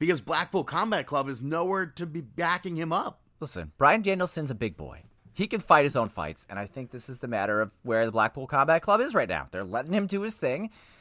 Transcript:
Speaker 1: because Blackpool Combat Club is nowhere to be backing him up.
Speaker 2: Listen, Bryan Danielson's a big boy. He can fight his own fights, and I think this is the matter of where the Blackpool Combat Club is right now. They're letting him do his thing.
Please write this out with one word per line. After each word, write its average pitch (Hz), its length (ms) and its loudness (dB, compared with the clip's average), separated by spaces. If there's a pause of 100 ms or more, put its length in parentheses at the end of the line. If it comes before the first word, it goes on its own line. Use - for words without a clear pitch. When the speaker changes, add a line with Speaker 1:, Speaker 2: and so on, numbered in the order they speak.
Speaker 1:
because 160 200 2
Blackpool 165 440 0
Combat 175 420 0
Club 139 220 -2
is 127 120 -8
nowhere 170 460 -2
to 165 200 -10
be 160 160 -8
backing 170 520 -2
him 160 180 -2
up. - 280 -4 (180)
Speaker 2:
Listen, 85 400 -10
Bryan 170 240 6
Danielson's 185 480 -2
a 110 60 -6
big 107 200 -4
boy. - 260 -14 (320)
He 208 120 -2
can 220 140 -4
fight 151 260 8
his 135 100 0
own 113 140 2
fights, 78 400 -8
and 98 80 -8
I 101 80 -6
think 127 240 -14
this 120 180 -14
is 131 120 -12
the 127 60 -8
matter 107 360 0
of 104 100 -2 (120)
where 113 200 2
the 113 80 0
Blackpool 113 340 2
Combat 151 360 4
Club 208 180 4
is 262 140 -2
right 131 140 2
now. 78 220 -4
They're 92 140 -6
letting 127 300 -4
him 202 120 0
do 196 140 -4
his 214 140 -6
thing. 156 340 -2 (320)